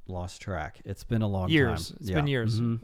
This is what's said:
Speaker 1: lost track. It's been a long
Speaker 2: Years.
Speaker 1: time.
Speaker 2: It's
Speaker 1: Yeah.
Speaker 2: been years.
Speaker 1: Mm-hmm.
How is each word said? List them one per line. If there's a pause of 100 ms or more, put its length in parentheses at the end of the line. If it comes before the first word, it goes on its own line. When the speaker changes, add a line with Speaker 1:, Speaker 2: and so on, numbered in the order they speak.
Speaker 1:
lost
track.
It's
been
a
long
Speaker 2:
Years.
Speaker 1:
time.
Speaker 2:
It's
Speaker 1:
Yeah.
Speaker 2:
been
years.
Speaker 1:
Mm-hmm.